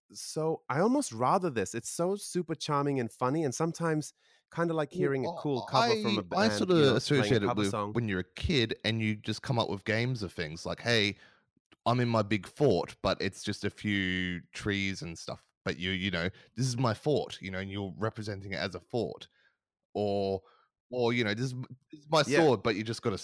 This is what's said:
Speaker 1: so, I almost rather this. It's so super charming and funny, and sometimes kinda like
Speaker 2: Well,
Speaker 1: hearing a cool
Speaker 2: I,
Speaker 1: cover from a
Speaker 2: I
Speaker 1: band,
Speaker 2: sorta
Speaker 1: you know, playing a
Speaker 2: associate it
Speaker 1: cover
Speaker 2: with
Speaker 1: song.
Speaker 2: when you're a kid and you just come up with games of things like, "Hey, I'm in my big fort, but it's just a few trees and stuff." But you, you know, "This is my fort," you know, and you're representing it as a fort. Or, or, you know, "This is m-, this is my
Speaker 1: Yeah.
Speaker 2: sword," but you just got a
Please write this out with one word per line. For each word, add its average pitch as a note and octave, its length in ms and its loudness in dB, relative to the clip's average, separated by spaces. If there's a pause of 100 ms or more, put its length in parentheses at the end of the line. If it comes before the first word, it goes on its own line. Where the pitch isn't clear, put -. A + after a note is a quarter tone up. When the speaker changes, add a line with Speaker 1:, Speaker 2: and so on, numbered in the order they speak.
(140)
Speaker 1:
so, D#3 560 -4
I C3 120 0
almost B3+ 320 2
rather D#3 360 2
this. A2 260 -2
It's A#2 140 -6
so F3+ 280 -2
super F3 380 -4
charming C#3+ 440 0
and A#2 120 -2
funny, C#3 340 0
and B2+ 100 0
sometimes D#3+ 580 -2 (400)
kinda E3 200 0
like D#3 180 -2
Speaker 2:
Well, E3 220 0
Speaker 1:
hearing C3+ 120 0
a - 40 -2
cool C#3+ 320 -2 (120)
Speaker 2:
I, C3+ 100 6
Speaker 1:
cover A#3 140 4
from G#3+ 220 0
a G3+ 40 -4 (120)
Speaker 2:
I G#3 140 4
Speaker 1:
band, - 0 -
Speaker 2:
sorta G#3 240 2
Speaker 1:
you D#3 120 8
know, B2+ 140 6 (160)
playing B2+ 180 4
a A#2 40 6
Speaker 2:
associate G2+ 60 2
it G2+ 40 2
Speaker 1:
cover G2+ 160 2
Speaker 2:
with - 20 2
Speaker 1:
song. G#2 280 -2
Speaker 2:
when A2+ 140 0
you're F#2+ 120 0
a F#2 40 -4 (120)
kid A#2 400 2 (100)
and A2 160 0
you G#2+ 140 2
just G#2+ 260 -6
come A#2+ 160 -2
up A2+ 120 0
with G2 160 -6
games A#2 380 0
of E2+ 100 -6
things D#2+ 320 -8
like, F2 140 -6
"Hey, G#2+ 380 2 (680)
I'm B2 160 4
in A#2+ 80 2
my A2+ 140 4
big G2+ 240 0
fort, A2+ 560 2
but - 180 0
it's F#2+ 220 -4
just G2+ 220 -4
a G2+ 60 0
few F#2 680 0 (120)
trees G2 500 -4
and E2+ 140 -10
stuff." - 260 -12 (220)
But F2 140 -4
you, F2+ 120 -2
you F#2+ 200 -2
know, F2 180 -2 (260)
"This C3+ 120 -2
is A#2+ 100 -4
my A#2+ 180 2
fort," - 460 -2
you F#2+ 100 -8
know, F#2 80 -6
and G2 120 -8
you're G2 260 -6
representing G2+ 560 -6
it F2 60 -6
as F2 160 -4
a F2+ 60 -12
fort. - 460 -6 (680)
Or, G2+ 460 0 (500)
or, A#2+ 220 2
you A#2+ 120 2
know, G#2 100 2
"This B2 120 -4
is B2+ 60 -6
m-, B2+ 120 -8 (260)
this - 100 -20
is - 100 -20
my D#3 140 4
Speaker 1:
Yeah. D3+ 220 4
Speaker 2:
sword," A#2 160 4
but A2+ 120 2
you G#2 80 -4
just A2 200 -6
got A2+ 100 0
a F#2 100 -4